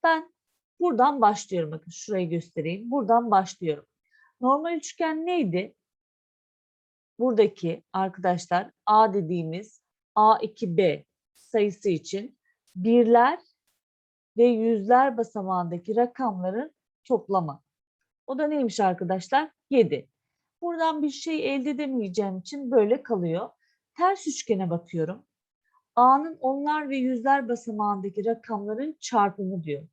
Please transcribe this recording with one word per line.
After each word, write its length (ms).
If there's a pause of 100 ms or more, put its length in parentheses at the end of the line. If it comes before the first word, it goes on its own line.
Ben 300 (460)
buradan 420
başlıyorum. 500
Bakın 200
şurayı 380
göstereyim. 640
Buradan 400
başlıyorum. 540 (560)
Normal 340
üçgen 500
neydi? 500 (1400)
Buradaki 640 (100)
arkadaşlar 800 (140)
A 280
dediğimiz 680 (340)
A 220
iki 400
B 280 (280)
sayısı 560
için 500 (360)
birler 640 (1000)
ve 80
yüzler 720
basamağındaki 760
rakamların 800 (280)
toplamı. 600 (640)
O 100
da 100
neymiş 320
arkadaşlar? 720 (180)
Yedi. 400 (520)
Buradan 420
bir 60
şey 460
elde 140
edemeyeceğim 680
için 340
böyle 320
kalıyor. 460 (480)
Ters 300
üçgene 420
bakıyorum. 560 (680)
A'nın 460
onlar 480
ve 80
yüzler 520
basamağındaki 760
rakamların 760
çarpımı 640
diyor. 300